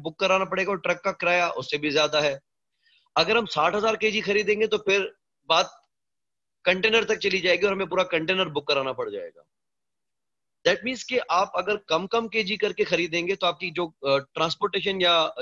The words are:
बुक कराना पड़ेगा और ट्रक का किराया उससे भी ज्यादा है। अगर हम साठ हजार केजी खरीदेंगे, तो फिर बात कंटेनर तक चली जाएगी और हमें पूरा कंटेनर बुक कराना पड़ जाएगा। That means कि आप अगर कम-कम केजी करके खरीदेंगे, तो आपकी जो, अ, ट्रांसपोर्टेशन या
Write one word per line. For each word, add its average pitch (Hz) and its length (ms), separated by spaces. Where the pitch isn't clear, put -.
बुक - 180
कराना 190 260
पड़ेगा 190 260
और 190 80
ट्रक 175 260
का 196 60
किराया 175 380
उससे - 280
भी 147 140
ज्यादा 151 300
है। 143 180
अगर 131 200
हम 226 80
साठ 170 300
हजार 220 200
केजी 214 260
खरीदेंगे, 208 460
तो 214 100
फिर 196 380
बात 170 380
कंटेनर 214 380
तक 214 120
चली 190 240
जाएगी 175 260
और 202 80
हमें 190 140
पूरा 175 160
कंटेनर 180 460
बुक 143 180
कराना 135 260
पड़ 123 160
जाएगा। 85 340
That 190 180
means 254 180
कि 254 140
आप 190 380
अगर 185 220
कम-कम 196 500
केजी 214 300
करके 202 260
खरीदेंगे, 175 520
तो 190 120
आपकी 175 240
जो, 175 160
अ, 139 300
ट्रांसपोर्टेशन 190 840
या 170 400